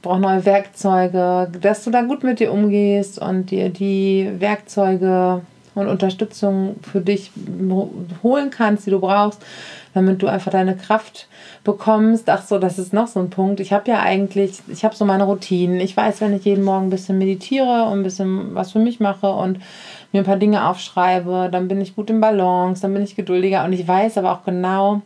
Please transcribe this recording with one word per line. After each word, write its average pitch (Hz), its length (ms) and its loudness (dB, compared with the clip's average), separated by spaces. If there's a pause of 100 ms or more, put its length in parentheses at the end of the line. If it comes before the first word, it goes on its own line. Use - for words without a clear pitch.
braucht 185 200 0
neue 190 240 2
Werkzeuge, 185 1120 2
dass 208 240 0
du 240 80 -4
da 240 100 4
gut 262 220 -4
mit 254 160 0
dir 220 120 2
umgehst 202 680 2
und 185 320 -2
dir 190 180 0
die 190 600 0 (100)
Werkzeuge 185 1000 0 (340)
und 202 120 -2
Unterstützung 196 920 -2
für - 200 -4
dich 196 300 -2 (380)
ho-, 185 220 -2 (320)
holen 269 260 2
kannst, 208 360 0
die 196 60 0
du 190 80 2
brauchst, 202 440 0 (500)
damit 190 280 2
du 190 60 0
einfach 190 240 -2
deine 185 240 2
Kraft - 520 -4 (400)
bekommst. 220 600 2
Ach 196 120 2
so, - 160 -2
das 185 220 0
ist 185 140 -6
noch 226 140 2
so 196 120 -4
ein 180 100 -2
Punkt. 190 300 -2
Ich 190 140 -2
hab 202 140 0
ja 226 120 2
eigentlich, 190 600 0 (100)
ich - 160 -6
hab 220 100 0
so 214 100 0
meine 196 200 2
Routinen. 180 540 0
Ich 190 160 -4
weiß, 214 260 0
wenn 208 140 0
ich 190 100 -4
jeden 196 180 2
Morgen 190 240 0
ein - 20 0
bisschen 190 280 -2
meditiere 233 680 0
und 202 160 -2
ein 196 40 -2
bisschen 190 520 -4
was 185 160 -4
für 214 80 0
mich 233 200 0
mache 196 300 0
und 185 300 -2 (540)
mir 196 80 2
ein 185 40 0
paar 196 120 2
Dinge 208 300 2
aufschreibe, 180 840 0
dann 180 160 -2
bin 196 140 -2
ich 190 140 -8
gut 214 140 -8
im 220 120 2
Balance, 185 600 2
dann 196 120 -2
bin 202 100 0
ich 202 120 -8
geduldiger. 185 500 0
Und 185 80 0
ich 180 120 -4
weiß 196 320 2
aber 185 140 0
auch 175 140 -6
genau 190 600 0